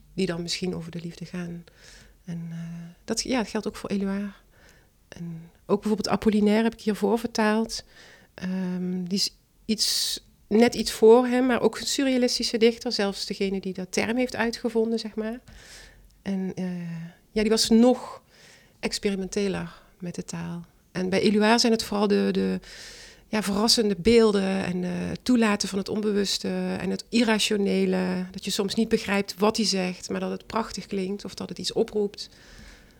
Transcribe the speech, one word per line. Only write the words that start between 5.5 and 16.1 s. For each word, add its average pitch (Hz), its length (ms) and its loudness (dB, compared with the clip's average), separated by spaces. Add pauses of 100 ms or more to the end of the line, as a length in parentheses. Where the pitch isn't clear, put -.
ook 202 160 0
bijvoorbeeld 208 320 -2
Apollinaire 208 500 2
heb 226 100 0
ik - 80 -18
hiervoor 208 380 0
vertaald. 226 640 -2 (500)
Ehm, 180 720 -4
die 180 140 -4
is - 180 -2 (300)
iets, - 540 0 (280)
net 233 280 6
iets 220 160 -4
voor 226 360 8
hem, 247 180 2
maar 247 160 2
ook - 180 2
een - 60 -8
surrealistische 247 720 0
dichter. 233 340 4
Zelfs 196 340 -2
degene 196 340 -2
die 185 140 -6
dat 185 180 -10
term 208 260 0
heeft 254 180 0
uitgevonden, 226 640 0
zeg 220 160 -10
maar. 220 240 -6 (800)